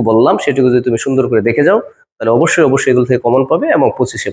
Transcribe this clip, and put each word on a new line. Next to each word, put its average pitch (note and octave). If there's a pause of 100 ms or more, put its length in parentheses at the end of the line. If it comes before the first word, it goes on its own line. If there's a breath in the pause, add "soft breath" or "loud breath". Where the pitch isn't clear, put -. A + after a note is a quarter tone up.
বললাম B2 (100)
সেটুকু C3
যদি B2
তুমি A2+
সুন্দর C3
করে A2
দেখে A#2+
যাও, G#3 (380 loud breath)
তাহলে A2+
অবশ্যই, D#3
অবশ্যই C3+
এগুলো B2
থেকে B2
কমন B2+
পাবে F#3 (100)
এবং C#3
পঁচিশে A#2